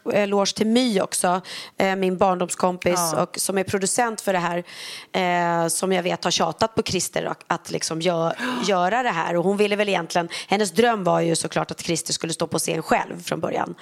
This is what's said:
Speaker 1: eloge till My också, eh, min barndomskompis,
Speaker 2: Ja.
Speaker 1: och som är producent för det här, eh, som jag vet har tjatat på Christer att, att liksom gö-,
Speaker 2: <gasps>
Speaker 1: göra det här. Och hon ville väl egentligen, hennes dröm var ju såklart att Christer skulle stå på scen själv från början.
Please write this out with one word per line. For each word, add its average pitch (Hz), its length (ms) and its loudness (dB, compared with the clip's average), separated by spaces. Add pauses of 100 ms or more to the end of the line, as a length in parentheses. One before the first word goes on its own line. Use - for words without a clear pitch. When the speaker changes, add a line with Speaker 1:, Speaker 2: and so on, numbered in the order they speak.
(120)
Speaker 1:
eloge 202 420 2
till 208 120 0
My 226 340 4
också, 180 400 0 (380)
eh, 190 180 2
min 185 200 2
barndomskompis, 180 840 2 (120)
Speaker 2:
Ja. 165 100 0
Speaker 1:
och - 160 -4
som 190 200 -2
är 185 60 0
producent 208 560 0
för 202 120 -2
det 185 60 0
här, 175 260 -2 (1000)
eh, 165 60 2
som 190 240 0
jag 180 100 2
vet 175 220 -4
har 180 60 2
tjatat 180 440 0
på 226 80 0
Christer 165 420 -4
att, - 220 -6
att - 240 -4
liksom 165 300 -4
gö-, 165 320 0 (160)
Speaker 2:
<gasps> 247 180 -4
Speaker 1:
göra 190 360 2
det 240 80 2
här. 170 260 0
Och 170 80 2
hon 196 120 2
ville 208 200 2
väl 208 120 2
egentligen, 170 400 0 (200)
hennes 202 220 2
dröm 220 340 2
var 170 160 4
ju 165 160 2
såklart 160 340 -2
att 160 100 -10
Christer 165 320 -4
skulle 165 200 -4
stå 160 140 -2
på 160 120 -4
scen 160 240 -2
själv - 400 -2
från 156 180 -4
början. - 420 -4